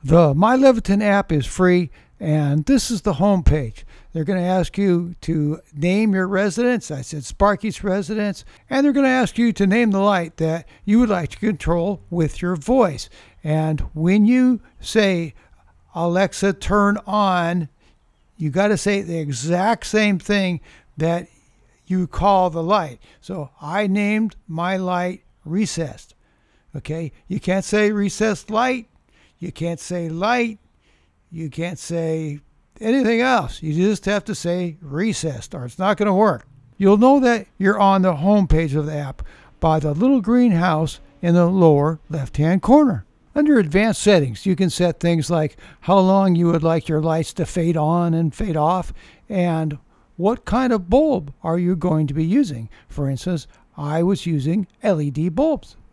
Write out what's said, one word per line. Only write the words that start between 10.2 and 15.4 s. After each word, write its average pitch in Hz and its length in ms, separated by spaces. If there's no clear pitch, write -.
that 160 300
you 214 140
would 247 100
like 175 220
to - 60
control 175 720
with 165 320
your 180 140
voice. 185 540
And 156 380
when 185 320
you 254 360
say, 185 560